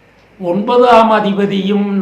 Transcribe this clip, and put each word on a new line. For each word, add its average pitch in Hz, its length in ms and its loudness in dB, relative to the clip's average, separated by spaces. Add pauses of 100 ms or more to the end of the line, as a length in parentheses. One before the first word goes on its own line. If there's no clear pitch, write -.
(500)
ஒன்பதாம் 226 680 2
அதிபதியும் 202 720 -2 (140)